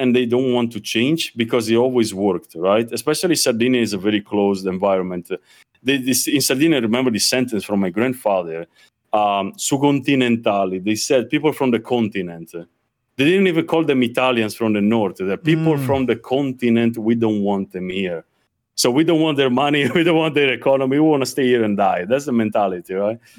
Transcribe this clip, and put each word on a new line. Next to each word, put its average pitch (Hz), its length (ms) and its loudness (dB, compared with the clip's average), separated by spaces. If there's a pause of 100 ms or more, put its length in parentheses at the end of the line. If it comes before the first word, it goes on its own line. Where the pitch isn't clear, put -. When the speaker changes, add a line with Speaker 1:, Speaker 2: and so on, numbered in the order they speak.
Speaker 1:
and 127 160 2
they 127 100 2
don't 123 260 0
want 120 200 0
to 104 80 -12
change 139 560 -2
because 117 320 -2
it 113 80 2
always 120 360 2
worked, 95 440 -2
right? 101 360 0
Especially 151 440 -2
Sardinia 123 440 2
is 107 120 0
a 101 60 -4
very 104 220 0
closed 101 460 0
environment. 92 640 -2 (520)
They, 135 160 0
this, 127 280 -2
in 143 140 0
Sardinia, 139 380 2
I - 20 0
remember 120 320 0
this 101 160 0
sentence 123 360 -2
from 101 140 -2
my 95 120 0
grandfather, 92 760 -2 (460)
um, 101 440 0
"Su - 220 -2
continentali." 120 1040 0
They 107 140 -2
said, 120 340 0
"People 151 220 0
from 131 180 -2
the 113 80 2
continent." 101 720 -4 (680)
They 139 60 0
didn't 190 220 2
even 165 180 0
call 165 180 0
them 139 200 0
Italians 120 520 0
from 110 200 -2
the 104 80 0
north. 104 340 0
They're, 92 220 -4
"People 160 380 0
Speaker 2:
Mm. 139 100 -4
Speaker 1:
from 135 180 0
the 120 120 0
continent, 120 840 0
we 113 160 0
don't 110 260 0
want 98 320 -2
them 92 160 -8
here. 92 360 -6 (500)
So - 160 0
we 143 140 2
don't 165 180 2
want 156 160 0
their 139 100 2
money, 143 420 0
<laughs> - 40 -2
we 165 100 2
don't 165 140 2
want 160 160 0
their 139 180 2
economy, 135 480 2
we 156 80 4
wanna 143 160 2
stay 131 220 -2
here 123 180 4
and 104 140 0
die." 92 260 0
That's 135 220 -2
the 135 60 -4
mentality, 104 600 0
right? 101 260 -2 (200)